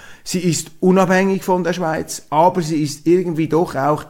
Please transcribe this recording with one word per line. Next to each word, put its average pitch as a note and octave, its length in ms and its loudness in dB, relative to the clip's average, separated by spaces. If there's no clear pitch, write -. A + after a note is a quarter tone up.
Sie F#3 160 -6
ist E3+ 400 -4
unabhängig F#3 640 2
von F#3 180 0
der E3+ 120 -2
Schweiz, E3 560 -6
aber F3 320 2
sie D#3 200 -2
ist C#3 240 -6
irgendwie E3+ 400 2
doch D#3+ 300 0
auch D3 340 -2